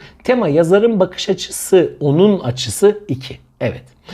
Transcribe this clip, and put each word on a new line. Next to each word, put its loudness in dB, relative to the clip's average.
Tema 0
yazarın 2
bakış -4
açısı, 0
onun 2
açısı -2
iki. -8
Evet. -6